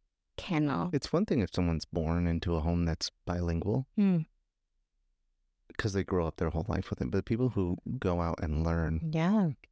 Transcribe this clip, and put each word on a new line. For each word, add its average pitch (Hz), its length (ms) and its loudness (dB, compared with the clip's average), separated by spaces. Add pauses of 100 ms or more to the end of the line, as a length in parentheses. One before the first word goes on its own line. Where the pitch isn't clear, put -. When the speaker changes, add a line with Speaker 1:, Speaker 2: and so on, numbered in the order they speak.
(380)
Speaker 1:
Cannot. 156 560 0
Speaker 2:
It's - 180 -2
one 180 140 2
thing 147 140 2
if 87 140 0
someone's 85 300 2
born 85 420 0
into 85 300 0
a 80 40 0
home 85 260 2
that's - 240 -2 (160)
bilingual 87 600 0 (100)
Speaker 3:
Hmm. 190 240 4 (1600)
Speaker 2:
'cause 104 140 -2
they 95 120 0
grow 85 220 2
up 80 100 -4
their 80 140 -2
whole 82 180 -2
life 82 220 -4
with - 100 -4
it. - 100 -2
But 98 140 -2
people 120 260 0
who 92 260 0 (220)
go 87 220 0
out 85 220 0
and 76 200 0
learn 82 500 0
Speaker 3:
Yeah. 175 380 2 (220)